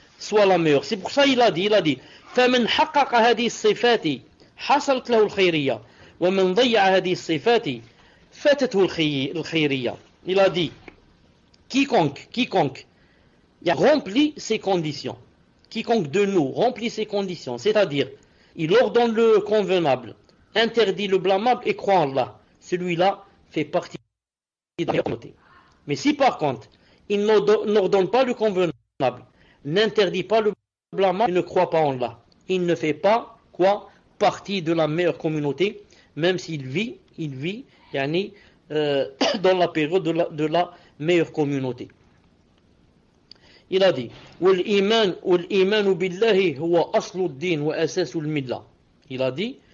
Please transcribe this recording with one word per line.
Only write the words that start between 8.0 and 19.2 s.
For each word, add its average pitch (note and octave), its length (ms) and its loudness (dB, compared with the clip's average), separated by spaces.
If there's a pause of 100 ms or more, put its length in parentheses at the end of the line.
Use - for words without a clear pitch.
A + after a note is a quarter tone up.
فاتته C4+ 540 2
الخي-، D3+ 500 -4
الخيرية. C#3 580 -2 (320)
Il F#3 120 -2
a F#3+ 120 4
dit, D#3 220 -2 (960)
quiconque, A#3 640 0
quiconque, F#3 560 -2 (760)
il F3 80 0
a E3+ 40 0
rempli C#4 640 2
ces - 220 -4
conditions, D3+ 580 -4 (540)
quiconque A3 400 -2
de G3+ 160 2
nous F3+ 260 0
remplit A3 380 -2
ces G#3+ 160 -6
conditions, F#3 520 -6
c'est-à-dire, F#3 500 0 (480)
il D#3+ 180 -4
ordonne A#3 400 2
le A3 260 4